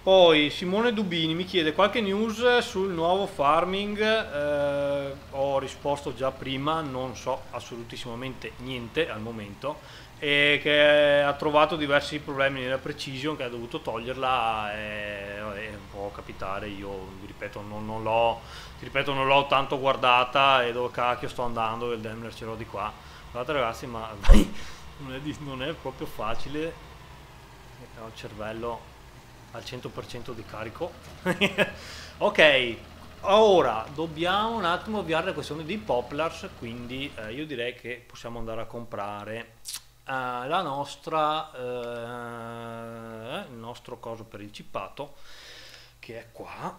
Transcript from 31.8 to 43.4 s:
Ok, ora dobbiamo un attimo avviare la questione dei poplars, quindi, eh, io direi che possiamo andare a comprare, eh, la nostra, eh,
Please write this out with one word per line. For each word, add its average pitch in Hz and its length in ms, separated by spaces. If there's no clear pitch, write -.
Ok, 139 560
ora 175 760
dobbiamo 175 600
un 202 80
attimo 180 340
avviare 165 280
la 185 60
questione 147 320
dei 196 140
poplars, 151 720
quindi, 123 560
eh, 107 180
io 151 140
direi 123 300
che 117 280
possiamo 117 360
andare 123 200
a 107 40
comprare, 104 760
eh, 117 80
la 131 580
nostra, 151 880
eh, 117 2000